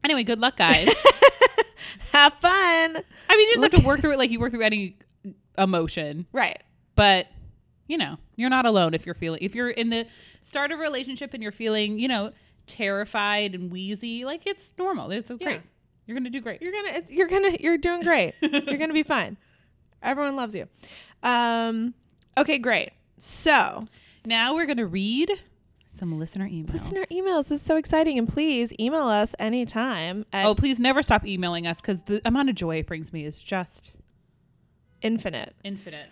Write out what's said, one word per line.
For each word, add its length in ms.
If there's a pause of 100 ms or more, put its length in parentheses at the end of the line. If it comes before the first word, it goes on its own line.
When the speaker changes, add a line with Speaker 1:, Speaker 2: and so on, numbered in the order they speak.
Speaker 1:
Anyway, 200
good 160
luck, 180
guys. 300
Speaker 2:
<laughs> 1200
Have 240
fun. 160
Speaker 1:
I 840
mean, 100
you 60
just 80
Speaker 2:
Look 120
Speaker 1:
have 80
to 60
work 140
through 120
it 40
like 140
you 80
work 120
through 120
any 340 (600)
emotion. 760
Speaker 2:
Right. 280 (340)
Speaker 1:
But, 320 (600)
you 100
know, 200 (180)
you're 140
not 160
alone 280
if 120
you're 100
feeling, 260
if 140
you're 140
in 200
the 180 (340)
start 300
of 80
a 20
relationship 520
and 80
you're 100
feeling, 480
you 80
know, 240 (360)
terrified 880
and 160
wheezy, 540
like, 200
it's 320
normal. 340
It's 180
Speaker 2:
Yeah. 80
Speaker 1:
great. 240 (460)
You're 100
gonna 140
do 100
great. 200
Speaker 2:
You're 120
gonna, 240
it's, 140
you're 160
gonna, 320
you're 180
doing 240
great. 360
Speaker 1:
<laughs> 40
Speaker 2:
You're 360
gonna 160
be 100
fine. 340 (680)
Everyone 320
loves 200
you. 120 (560)
Um, 680 (440)
okay, 200
great. 320 (300)
So 680 (380)
Speaker 1:
Now 300
we're 100
gonna 220
read 440 (600)
some 240
listener 320
emails. 240
Speaker 2:
Listener 380
emails. 380
This 100
is 20
so 140
exciting. 420
And 100
please 520
email 280
us 300
anytime 960
at 140
Speaker 1:
Oh, 80
please 240
never 240
stop 220
emailing 420
us 120
'cause 220
the 240
amount 240
of 60
joy 220
it 100
brings 260
me 100
is 200
just 480 (1120)
Speaker 2:
infinite. 600
Speaker 1:
infinite. 480